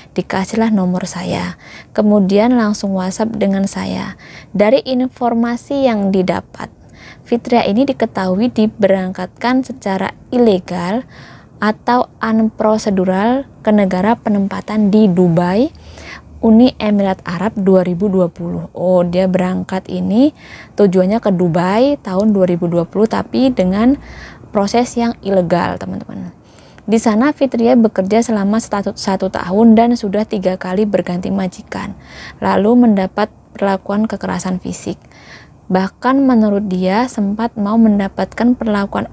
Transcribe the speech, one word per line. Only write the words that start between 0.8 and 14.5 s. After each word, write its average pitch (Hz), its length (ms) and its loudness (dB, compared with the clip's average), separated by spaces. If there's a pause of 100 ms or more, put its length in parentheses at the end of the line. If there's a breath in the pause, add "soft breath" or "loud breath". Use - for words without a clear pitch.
saya. 180 480 -6 (320 loud breath)
Kemudian 208 640 2
langsung 208 400 -2
WhatsApp 190 400 -4
dengan 196 320 0
saya. 190 480 -6 (400 loud breath)
Dari 208 240 4
informasi 247 1120 -2
yang 196 240 0
didapat, 180 560 -4 (560 loud breath)
Fitria 240 400 0
ini 208 160 2
diketahui 220 720 -2
diberangkatkan 196 1120 0
secara 190 480 -6 (160)
ilegal 196 720 0 (560 loud breath)
atau 240 480 -2 (160)
unprocedural 220 1200 0 (240)
ke 214 80 2
negara 196 400 2
penempatan 208 800 -2